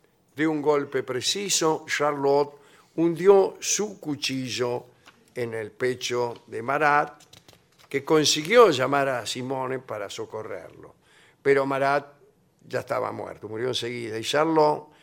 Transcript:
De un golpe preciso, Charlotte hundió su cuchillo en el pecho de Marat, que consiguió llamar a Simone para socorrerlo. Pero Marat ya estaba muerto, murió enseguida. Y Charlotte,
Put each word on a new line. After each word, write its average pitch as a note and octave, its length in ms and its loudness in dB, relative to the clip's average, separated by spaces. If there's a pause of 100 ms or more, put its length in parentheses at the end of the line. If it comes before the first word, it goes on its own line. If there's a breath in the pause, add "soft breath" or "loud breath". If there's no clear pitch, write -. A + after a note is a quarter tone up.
(360)
De D3 120 -2
un D#3 140 -2
golpe C#3+ 420 0
preciso, D#3+ 840 -2
Charlotte C#3+ 720 0 (360 soft breath)
hundió F3+ 640 4
su G3+ 400 -4
cuchillo B2 880 -4 (500 soft breath)
en A#2 180 -4
el A2 180 -8
pecho B2 760 -4
de A2 160 -8
Marat, D3 600 2 (640)
que C3+ 160 -6
consiguió D#3+ 680 6
llamar C3+ 380 0
a A#2+ 160 -4
Simone C3 540 -6
para G#2+ 300 -10
socorrerlo. G2+ 880 -14 (460 soft breath)
Pero C#3 240 4
Marat C#3 400 0 (640)
ya A#2+ 140 -6
estaba A2+ 300 -4
muerto, G#2+ 360 -12
murió A2 220 -6
enseguida. A#2 500 -6
Y A2+ 40 -8
Charlotte, D3+ 640 2 (140)